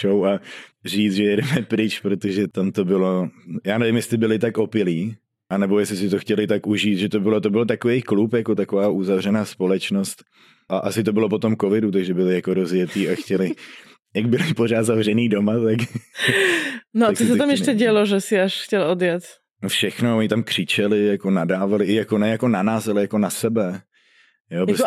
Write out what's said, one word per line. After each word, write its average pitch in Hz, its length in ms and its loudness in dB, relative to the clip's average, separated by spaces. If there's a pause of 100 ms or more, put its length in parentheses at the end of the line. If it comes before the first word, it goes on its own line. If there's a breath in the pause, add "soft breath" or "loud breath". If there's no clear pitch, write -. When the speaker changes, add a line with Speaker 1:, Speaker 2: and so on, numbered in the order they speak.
Speaker 1:
show 98 240 2
a 98 140 2 (460 loud breath)
říct, 101 300 0
že 104 80 2
jedeme 110 440 0
pryč, 110 320 0
protože 98 480 -2
tam 95 240 -4
to 98 140 -2
bylo, 92 420 2 (380)
já 101 120 0
nevím, 117 180 2
jestli 117 220 -2
byli 110 220 2
tak 113 180 -2
opilí, 101 580 0 (340)
anebo 98 300 2
jestli 101 180 0
si 98 120 -2
to 95 100 2
chtěli 104 280 -2
tak 104 200 -2
užít, 101 320 0
že 101 100 0
to 107 100 0
bylo, 104 220 2
to 104 80 0
byl 110 160 0
takový 120 360 0
klub, 107 320 0
jako 110 220 0
taková 98 340 0
uzavřená 98 560 0
společnost. 95 760 -2 (460 soft breath)
A 95 80 -2
asi 98 260 -2
to 107 100 0
bylo 107 160 2
po 107 100 0
tom 110 220 0
covidu, 104 300 2
takže 92 220 0
byli 92 220 2
jako 92 180 -2
rozjetý 92 560 0
a 92 60 -2
chtěli, - 360 -2 (320 loud breath)
Speaker 2:
<laughs> - 320 -18
Speaker 1:
jak 107 120 0
byli 151 260 0
pořád 113 300 0
zavřený 110 460 2
doma, 104 300 0
tak 113 200 0 (1120 loud breath)
Speaker 2:
No 226 120 2
a 214 40 4
Speaker 1:
tak 202 80 0
Speaker 2:
co 233 60 2
Speaker 1:
si 220 40 4
Speaker 2:
se 240 60 4
Speaker 1:
to 220 40 2
Speaker 2:
tam 190 100 2
Speaker 1:
chtěli 285 60 4
Speaker 2:
ještě 226 180 0
Speaker 1:
užít. 214 80 2
Speaker 2:
dělo, 214 260 4
že 196 160 0
si 196 180 0
až 190 260 -2
chtěl 196 180 0
odjet? 175 400 0 (400)
Speaker 1:
No 95 60 -2
všechno, 117 480 0
oni 110 100 2
tam 110 160 0
křičeli, 104 640 0
jako 98 240 0
nadávali, 95 540 0
i 98 80 0
jako 107 240 0
ne 104 120 2
jako 113 180 -2
na 98 160 0
nás, 110 240 -2
ale 104 140 2
jako 101 160 -2
na 101 120 0
sebe. 101 520 -2 (680 soft breath)
Jo, 170 80 -4
Speaker 2:
Jako 190 60 0
Speaker 1:
prostě 202 220 0